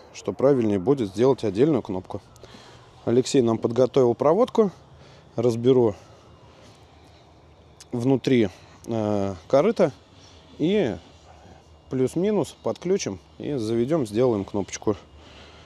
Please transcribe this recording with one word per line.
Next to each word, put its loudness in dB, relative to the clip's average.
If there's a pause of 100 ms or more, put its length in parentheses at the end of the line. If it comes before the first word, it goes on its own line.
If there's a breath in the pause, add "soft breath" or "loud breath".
(160)
что -8
правильнее 2
будет 0
сделать 0
отдельную 0
кнопку. -10 (840 loud breath)
Алексей 2
нам 2
подготовил 2
проводку. 2 (640 loud breath)
Разберу 2 (2000 loud breath)
внутри, 2 (380 loud breath)
э, -2 (120)
корыта 2 (640 loud breath)
и 0 (920 loud breath)
плюс-минус -2
подключим -4 (180)
и -8
заведём, -2
сделаем 0
кнопочку. -4 (680 loud breath)